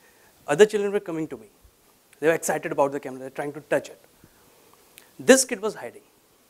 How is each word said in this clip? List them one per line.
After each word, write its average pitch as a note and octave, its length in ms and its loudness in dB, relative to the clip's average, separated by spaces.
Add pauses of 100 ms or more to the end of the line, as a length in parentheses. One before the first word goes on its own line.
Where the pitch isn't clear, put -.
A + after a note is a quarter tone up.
(460)
other D#3+ 200 6
children G3+ 260 0
were G3+ 80 -2
coming D#3+ 280 -6
to C3+ 100 -14
me. A2 80 -20 (760)
They D3 80 2
were E3 60 6
excited D#3 380 -4
about C#3+ 200 2
the C#3+ 80 -6
camera, C3 200 -12
they C3 60 -12
were C3+ 40 -12
trying D3 240 -8
to D3+ 80 -16
touch D3 260 -2
it. - 120 -20 (1200)
This C4 280 6
kid G#3 160 -8
was G3+ 140 -6
hiding, A#2 260 -16 (480)